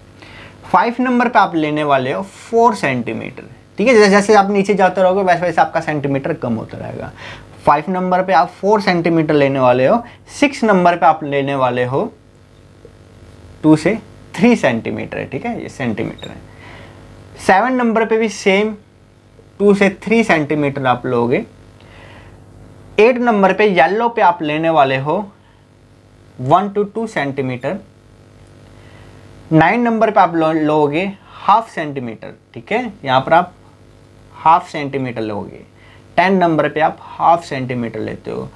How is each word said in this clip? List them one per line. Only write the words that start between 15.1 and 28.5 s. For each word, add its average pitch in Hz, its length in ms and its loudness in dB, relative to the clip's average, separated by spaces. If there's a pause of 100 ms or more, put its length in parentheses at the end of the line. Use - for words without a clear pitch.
है, 104 80 -8
ठीक 139 200 -10
है, 233 160 -8
ये - 60 -14
सेंटीमीटर 110 600 -8
है। - 80 -16 (1000)
सेवन 214 360 2
नंबर 226 320 0
पे 220 120 0
भी 226 120 0
सेम 208 440 0 (840)
टू 202 140 4
से 196 140 2 (140)
थ्री 226 220 2
सेंटीमीटर 147 640 -2
आप 123 200 0
लोगे। 123 380 0 (1500)
एट 240 200 4
नंबर 208 340 2
पे 208 140 2
येलो 190 420 2
पे 226 140 -2
आप 170 200 2
लेने 156 280 -2
वाले 139 280 4
हो 151 180 -4 (1200)
वन 170 320 0
to 208 140 -2 (100)
टू 226 140 -6
सेंटीमीटर। 139 720 -6 (1700)